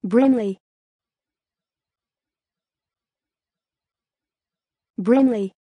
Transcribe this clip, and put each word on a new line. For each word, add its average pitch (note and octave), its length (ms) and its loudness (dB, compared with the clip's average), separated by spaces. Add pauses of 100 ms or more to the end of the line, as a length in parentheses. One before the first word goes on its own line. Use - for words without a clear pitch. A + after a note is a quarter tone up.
Brimley. A3+ 540 0 (4000)
Brimley. A3+ 520 0 (120)